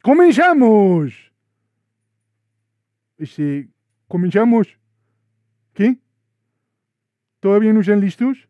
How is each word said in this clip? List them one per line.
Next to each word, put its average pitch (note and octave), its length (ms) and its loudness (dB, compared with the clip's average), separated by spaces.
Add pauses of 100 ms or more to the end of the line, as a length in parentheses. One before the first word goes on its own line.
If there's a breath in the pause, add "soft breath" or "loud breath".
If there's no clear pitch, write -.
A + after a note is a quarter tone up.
Comenzamos. A3+ 1120 2 (2000)
Este, C#3+ 500 -10 (400)
comenzamos. G3+ 580 0 (1080)
¿Qué? A#3+ 220 -2 (1400)
¿Todavía G#3 340 0
no A3 100 2
están G3+ 180 0
listos? A#3+ 500 -6